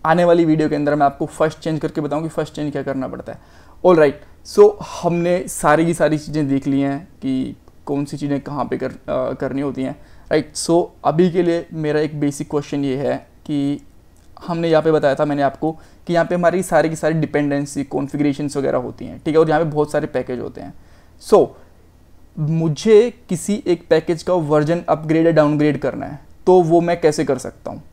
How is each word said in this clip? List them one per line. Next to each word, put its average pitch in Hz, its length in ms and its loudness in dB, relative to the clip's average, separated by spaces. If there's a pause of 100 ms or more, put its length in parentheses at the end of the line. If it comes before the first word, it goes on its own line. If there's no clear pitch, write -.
आने 170 200 4
वाली 170 200 6
वीडियो 156 240 2
के 156 60 -2
अंदर 147 200 0
मैं 147 100 2
आपको 143 200 0
फर्स्ट 156 340 -2
चेंज 160 200 -4
करके 156 220 -4
बताऊँ 147 220 -4
कि 160 60 -6
फर्स्ट 156 240 -6
चेंज 151 180 -6
क्या 139 120 -6
करना 135 240 -6
पड़ता 123 260 -12
है। - 60 -16 (460)
All 180 140 8
right, - 560 0
so 208 160 10 (320)
हमने 175 440 0
सारी 156 380 2
की 170 80 0
सारी 156 240 0
चीज़ें 147 320 -4
देख 139 180 -2
ली 139 140 0
हैं 139 260 -4 (140)
कि 131 360 -4 (280)
कौन 143 200 -4
सी 143 120 -12
चीज़ें 143 240 -4
कहाँ 143 240 -6
पे 127 120 -6
कर, 131 140 -6
अ, 127 420 -6
करनी 135 280 -6
होती 131 220 -6
हैं, 135 180 -8 (300)
राइट। - 220 -2
So 170 320 0 (180)
अभी 165 280 2
के 180 120 0
लिए 170 300 -2
मेरा 151 260 -2
एक 151 200 -4
बेसिक 147 300 -4
क्वेश्चन 143 360 -4
ये 131 100 -2
है 135 220 -2
कि 143 640 -6 (680)
हमने 170 220 -2
यहाँ 156 140 4
पे 160 80 4
बताया 151 240 2
था 151 100 0
मैंने 143 160 -2
आपको 143 300 -2 (360)
कि 170 60 -2
यहाँ 165 120 2
पे 175 100 -2
हमारी 175 280 0
सारी 160 260 2
की 160 60 -4
सारी 160 180 -2
डिपेंडेंसी 143 680 -2
कॉन्फ़िगरेशंस 143 720 -4
वगैरह 139 200 -2
होती 120 280 -8
हैं, - 200 -16
ठीक 156 100 -2
है, 160 60 6
और 160 80 2
यहाँ 156 140 2
पे 156 60 -2
बहुत 147 220 -2
सारे 151 160 -2
पैकेज 127 320 -6
होते - 220 -12
हैं। - 120 -16 (560)
So 190 180 6 (920)
मुझे 165 920 2
किसी 196 380 -4
एक 175 220 -2
पैकेज 165 340 2
का 180 100 0
वर्जन 151 560 2
अपग्रेड 156 360 0
या 170 60 6
डाउनग्रेड 147 480 2
करना 135 260 -6
है, 143 140 -14 (260)
तो 185 160 6
वो 170 200 4
मैं 170 200 -2
कैसे 151 240 2
कर 131 120 -2
सकता - 340 -10
हूँ 123 220 -14